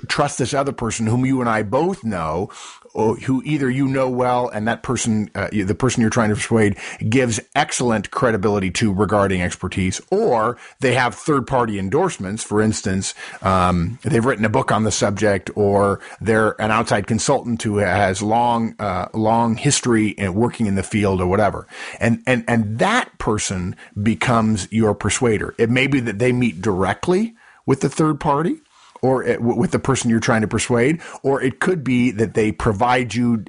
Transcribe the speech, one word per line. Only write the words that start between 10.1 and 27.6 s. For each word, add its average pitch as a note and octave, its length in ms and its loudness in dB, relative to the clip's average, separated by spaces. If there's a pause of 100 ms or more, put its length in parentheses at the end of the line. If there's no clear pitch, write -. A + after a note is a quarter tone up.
or B2+ 480 0 (200)
they B2+ 140 2
have A#2+ 220 0
third-party A#2+ 640 0
endorsements. G#2 640 -2
For G#2+ 180 0
instance, G2+ 540 -2 (260)
um, F2+ 640 2
they've A#2 200 2
written A2+ 220 0
a G#2+ 40 0
book C3 220 0
on A2 120 2
the G#2+ 80 0
subject, G2+ 640 0
or G2+ 460 2 (200)
they're A2 400 2
an G#2+ 80 0
outside A2 380 0
consultant A#2 560 -2
who G#2 140 -2
has F#2+ 440 2
long, A#2 560 0
uh, F#2 380 -4
long A2+ 400 2
history A2+ 540 0
in F#2+ 260 -4
working A2+ 320 0
in F#2+ 80 0
the F#2+ 80 0
field G2 360 0
or F#2 60 0
whatever." F#2+ 400 0 (340)
And, A2+ 280 2
and, B2 200 0
and A2+ 300 0
that A3 400 -2
person F#2+ 580 -2 (280)
becomes A2 680 2
your G#2+ 220 2
persuader. G#2+ 640 0
It A2+ 140 2
may B2+ 160 2
be C#3 140 2
that A2 180 -4
they B2+ 120 2
meet A#2+ 300 0
directly G#2+ 720 0 (320)